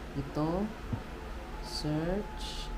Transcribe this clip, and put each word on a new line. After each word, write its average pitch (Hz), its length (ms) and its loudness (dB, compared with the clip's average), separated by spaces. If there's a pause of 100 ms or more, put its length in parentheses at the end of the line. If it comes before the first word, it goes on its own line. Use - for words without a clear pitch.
(140)
ito. 156 520 4 (1000)
Search. - 1120 0